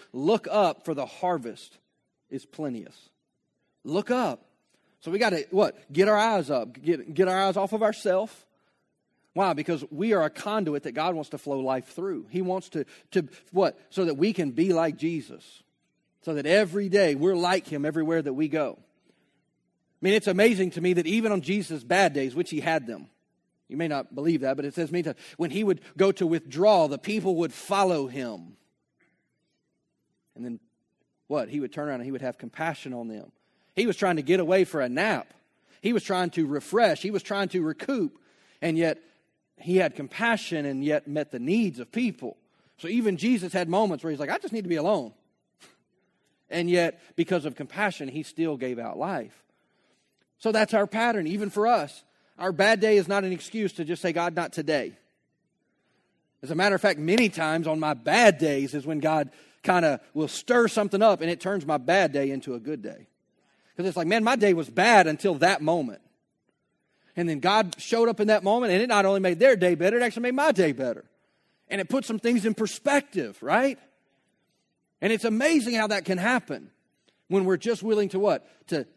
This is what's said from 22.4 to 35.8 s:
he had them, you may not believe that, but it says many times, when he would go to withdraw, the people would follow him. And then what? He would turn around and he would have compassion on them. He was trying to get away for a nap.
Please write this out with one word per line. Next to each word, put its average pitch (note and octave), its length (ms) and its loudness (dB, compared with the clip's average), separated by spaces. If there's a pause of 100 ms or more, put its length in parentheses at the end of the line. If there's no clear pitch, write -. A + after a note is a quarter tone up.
he D3+ 100 -4
had D#3+ 260 -2
them, F#2+ 220 -14 (600)
you B2+ 80 -10
may E3 100 -2
not C#3+ 280 -6
believe D3 260 0
that, C3+ 160 -2
but C#3+ 80 -6
it C#3+ 100 -8
says D#3+ 160 -4
many E3+ 140 -2
times, D3+ 140 -6 (180)
when E3 140 -2
he G3 120 -2
would G3 180 0 (160)
go F#3+ 160 4
to F#3+ 140 -2
withdraw, E3 600 2
the C3+ 100 -4
people G3 380 -2
would D#3+ 160 -2
follow F3+ 560 0
him. A#2 480 -12 (1800)
And A#2 100 -14
then A#2 160 -12 (680)
what? C3+ 200 -4
He D3 120 -6
would B2 120 -8
turn D3 160 -8
around C3 120 -8
and A#2+ 60 -12
he C#3 60 -8
would C#3 100 -8
have B2 160 -8
compassion C#3+ 540 -10
on A#2+ 140 -10
them. G#2+ 240 -14 (460)
He A3 100 0
was G3 100 -2
trying F3+ 200 0
to D3+ 60 -4
get F3 180 2
away F3+ 240 4
for D#3 160 -4
a B2+ 80 0
nap. D3+ 440 -2 (480)